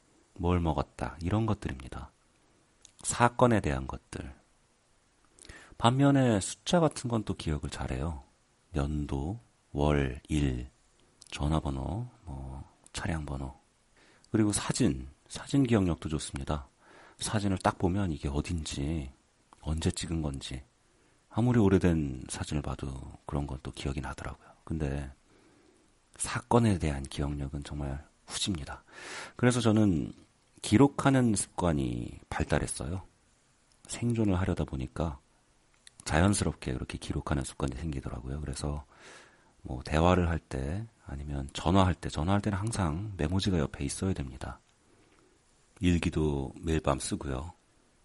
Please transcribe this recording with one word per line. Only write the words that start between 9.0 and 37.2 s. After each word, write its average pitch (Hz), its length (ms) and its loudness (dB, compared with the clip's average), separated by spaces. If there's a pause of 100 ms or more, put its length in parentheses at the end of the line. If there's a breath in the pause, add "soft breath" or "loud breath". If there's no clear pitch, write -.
월, 71 560 2
일, 67 400 0 (600)
전화번호, 76 760 -2 (180)
뭐, 67 380 -12 (300)
차량 80 320 -4
번호. 69 280 -6 (800 soft breath)
그리고 107 220 4
사진, 69 560 0 (180)
사진 - 360 0
기억력도 95 460 4
좋습니다. 73 600 -4 (500 loud breath)
사진을 101 380 0
딱 - 200 0
보면 95 340 2
이게 73 180 -4
어딘지, 73 840 -4 (500)
언제 82 300 0
찍은 82 300 -4
건지, 69 420 -6 (640 soft breath)
아무리 117 300 4
오래된 82 680 4
사진을 - 320 -4
봐도 69 260 -6 (380)
그런 73 220 -4
건 65 160 -8
또 71 80 -8
기억이 71 300 -4
나더라고요. - 460 -10 (160)
근데 71 480 -4 (1080 soft breath)
사건에 117 600 2
대한 73 260 -2
기억력은 71 600 -4
정말 71 420 -6 (220)
후지입니다. - 560 -6 (520 loud breath)
그래서 123 240 4
저는 104 540 4 (480)
기록하는 131 760 6
습관이 67 840 -2 (100)
발달했어요. 73 760 -2 (840)
생존을 110 520 2
하려다 90 260 0
보니까 69 540 -4 (840)
자연스럽게 82 680 2
그렇게 - 240 -6
기록하는 71 460 -2